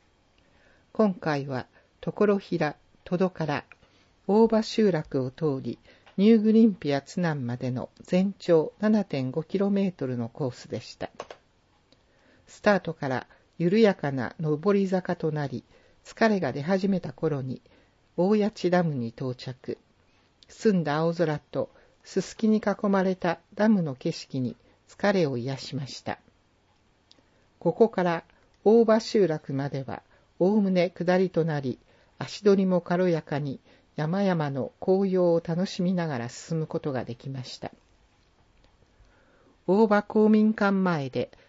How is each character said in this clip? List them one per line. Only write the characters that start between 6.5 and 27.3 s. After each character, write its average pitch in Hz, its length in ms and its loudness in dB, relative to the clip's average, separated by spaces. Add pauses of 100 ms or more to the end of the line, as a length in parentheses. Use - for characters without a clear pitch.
リ 226 140 8
ン 196 100 4
ピ 143 180 -2
ア 139 80 0
津 - 180 -10
南 151 240 -2
ま 120 140 -4
で 127 140 -4
の 120 180 -6 (120)
全 190 320 0
長 160 460 0
七 214 260 2
点 131 260 -4
五 160 120 -6
キ - 160 -6
ロ 202 100 0
メ 196 200 0
ー - 20 -2
ト 139 160 -8
ル 127 100 -4
の 117 120 -6
コ 143 180 -6
ー 123 60 -4
ス - 140 -20
で 117 140 -8
し - 140 -20
た。 - 140 -12 (1400)
ス - 140 -20
タ 208 160 4
ー - 20 -2
ト 165 140 -6
か - 140 -8
ら 127 200 -4 (300)
緩 175 220 2
や 202 160 6
か 143 160 -4
な 127 280 -4
上 160 340 0
り 196 140 2
坂 180 280 -2
と 156 160 -4
な 147 160 -4
り、 127 160 -10 (400)
疲 - 260 0
れ 202 100 0
が 139 140 -2
出 143 80 -8
始 190 260 -2
め 190 120 0
た 131 140 -8
頃 151 280 -4
に、 127 200 -10 (560)
大 196 200 2
谷 208 140 0
地 - 200 -4
ダ 180 120 2
ム 151 120 -2
に 117 140 -4
到 127 260 -8
着。 - 420 -10 (720)
澄 196 320 0
ん 160 40 0
だ 143 140 -2
青 165 160 0
空 156 260 -2
と、 - 300 -6 (340)
す - 180 -4
す - 160 -16
き 220 100 0
に 214 100 4
囲 208 300 -2
ま 196 160 2
れ 190 120 0
た 170 240 -4 (160)
ダ 214 120 2
ム 202 160 4
の 139 120 -6
景 165 160 -4
色 - 280 -10
に 123 160 -4 (320)
疲 - 240 0
れ 185 160 2
を 131 100 -4
癒 131 200 -6
し - 180 -12
ま 127 120 -8
し - 140 -16
た。 - 180 -8 (1400)